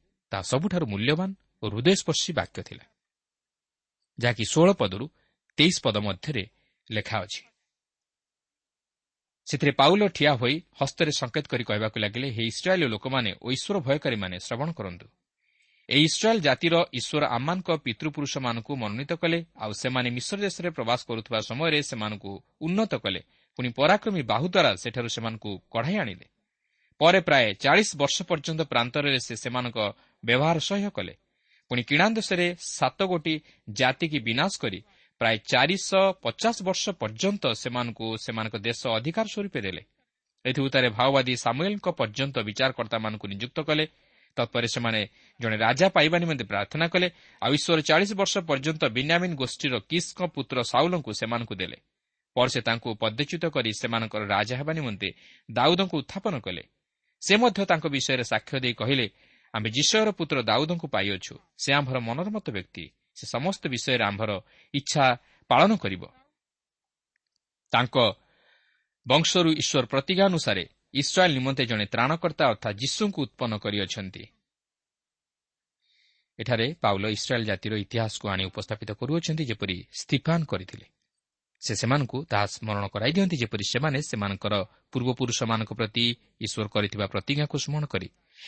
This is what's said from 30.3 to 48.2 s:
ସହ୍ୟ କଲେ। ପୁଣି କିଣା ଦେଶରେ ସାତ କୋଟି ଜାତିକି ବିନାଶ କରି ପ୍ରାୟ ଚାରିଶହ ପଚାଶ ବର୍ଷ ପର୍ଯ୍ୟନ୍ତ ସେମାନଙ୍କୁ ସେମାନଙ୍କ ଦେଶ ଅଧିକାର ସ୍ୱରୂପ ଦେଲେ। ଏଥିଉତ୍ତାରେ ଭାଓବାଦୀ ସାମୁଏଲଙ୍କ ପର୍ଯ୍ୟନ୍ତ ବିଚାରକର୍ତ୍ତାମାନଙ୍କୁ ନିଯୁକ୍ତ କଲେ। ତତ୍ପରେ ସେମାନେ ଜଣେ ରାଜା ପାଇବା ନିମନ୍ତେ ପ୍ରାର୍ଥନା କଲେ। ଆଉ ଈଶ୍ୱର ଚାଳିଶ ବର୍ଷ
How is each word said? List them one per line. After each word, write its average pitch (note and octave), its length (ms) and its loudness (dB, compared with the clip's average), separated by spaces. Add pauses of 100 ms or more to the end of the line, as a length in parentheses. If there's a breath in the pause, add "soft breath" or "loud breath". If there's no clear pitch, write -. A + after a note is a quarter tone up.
ସହ୍ୟ G3+ 300 -2
କଲେ। F#2 240 -8 (580)
ପୁଣି B2 120 0
କିଣା D3+ 260 4
ଦେଶରେ G3 360 0 (240)
ସାତ - 340 -2
କୋଟି E3 300 0 (360 soft breath)
ଜାତିକି C3 500 0
ବିନାଶ A#2+ 400 0
କରି F#2+ 200 -4 (420 soft breath)
ପ୍ରାୟ A2+ 140 4 (120)
ଚାରିଶହ F#3 560 4 (180)
ପଚାଶ A3 420 -2
ବର୍ଷ F#3 260 -2
ପର୍ଯ୍ୟନ୍ତ F3 540 -2 (100)
ସେମାନଙ୍କୁ A#2+ 540 -4 (100)
ସେମାନଙ୍କ A2 400 -6
ଦେଶ A2+ 300 -4
ଅଧିକାର C3+ 400 -2
ସ୍ୱରୂପ G3+ 320 -8
ଦେଲେ। F#2 240 -6 (600)
ଏଥିଉତ୍ତାରେ C3 440 2
ଭାଓବାଦୀ B2+ 460 2
ସାମୁଏଲଙ୍କ F3 540 -2
ପର୍ଯ୍ୟନ୍ତ C3 500 -2
ବିଚାରକର୍ତ୍ତାମାନଙ୍କୁ A2 880 -2
ନିଯୁକ୍ତ G2+ 340 -8
କଲେ। D3+ 240 0 (520 soft breath)
ତତ୍ପରେ A#2 300 0
ସେମାନେ A2+ 340 0 (380 soft breath)
ଜଣେ A2 180 -2
ରାଜା B2+ 320 6
ପାଇବା D#3+ 300 4
ନିମନ୍ତେ D#3 240 -2
ପ୍ରାର୍ଥନା G#2 440 -2
କଲେ। F3+ 200 2 (340 soft breath)
ଆଉ B2 120 2
ଈଶ୍ୱର D#3+ 280 2
ଚାଳିଶ F3 320 4
ବର୍ଷ G3 240 0